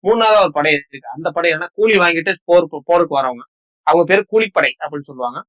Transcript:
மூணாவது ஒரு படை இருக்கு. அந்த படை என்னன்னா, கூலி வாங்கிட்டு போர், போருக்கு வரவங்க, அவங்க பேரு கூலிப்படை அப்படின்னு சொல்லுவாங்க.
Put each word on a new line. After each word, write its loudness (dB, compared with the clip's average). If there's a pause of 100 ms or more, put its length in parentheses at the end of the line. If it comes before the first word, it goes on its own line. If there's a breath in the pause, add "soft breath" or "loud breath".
மூணாவது 4
ஒரு 2
படை 0
இருக்கு. -6 (160)
அந்த -8
படை -2
என்னன்னா, -6
கூலி 2
வாங்கிட்டு 0 (100)
போர், 4 (180)
போருக்கு 0
வரவங்க, -6 (380)
அவங்க 2
பேரு -2 (100)
கூலிப்படை 0 (100)
அப்படின்னு -12
சொல்லுவாங்க. -10 (100)